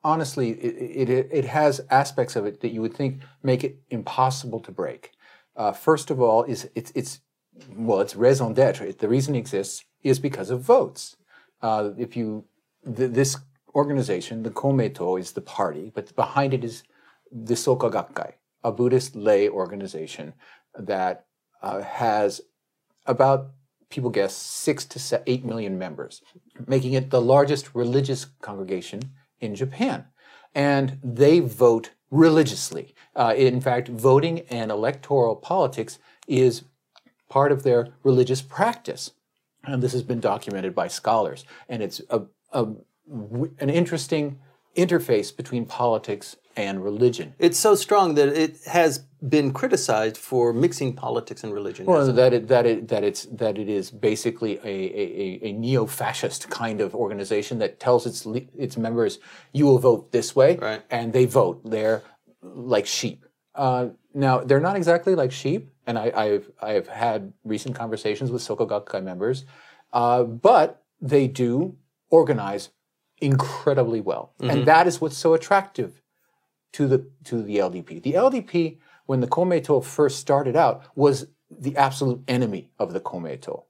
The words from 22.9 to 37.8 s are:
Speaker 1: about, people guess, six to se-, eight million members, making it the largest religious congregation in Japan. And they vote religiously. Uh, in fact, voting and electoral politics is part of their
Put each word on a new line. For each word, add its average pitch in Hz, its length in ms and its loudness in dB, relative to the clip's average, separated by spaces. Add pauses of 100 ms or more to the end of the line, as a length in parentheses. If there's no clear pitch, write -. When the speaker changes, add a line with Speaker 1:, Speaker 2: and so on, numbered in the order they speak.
Speaker 1:
about, 135 460 2 (380)
people 127 200 -4
guess, 98 260 0
six - 480 -4
to - 160 -14
se-, - 280 -4
eight 131 180 -2
million 107 340 -6
members, 78 420 -12 (460)
making 127 240 0
it 135 180 0
the 127 120 4
largest 139 520 2
religious 127 520 -2 (160)
congregation 98 580 -10 (440)
in 107 120 -8
Japan. 135 500 -4 (500)
And 139 480 2
they 139 360 6
vote 117 520 4 (180)
religiously. 151 760 4 (300)
Uh, 117 200 2
in 127 260 4
fact, 127 280 -2
voting 135 460 4 (140)
and 113 220 -6
electoral 120 640 0
politics 139 640 -4 (280)
is 131 360 2 (640)
part 143 220 2
of 139 120 0
their 120 180 4 (220)